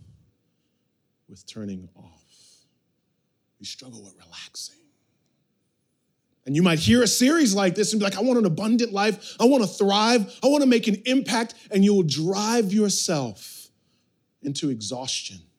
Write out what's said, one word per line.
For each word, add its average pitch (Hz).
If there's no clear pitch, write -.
with -
turning 95
off. -
You 101
struggle 117
with 98
relaxing. -
And 139
you 160
might 165
hear 214
a 226
series 262
like 196
this 214
and 220
be 202
like, 196
"I -
want 247
an 214
abundant 220
life. 202
I 214
want 262
to 190
thrive. 208
I 247
want 285
to 262
make 240
an 196
impact." 247
And 196
you 208
will 190
drive 190
yourself 170
into 143
exhaustion. 117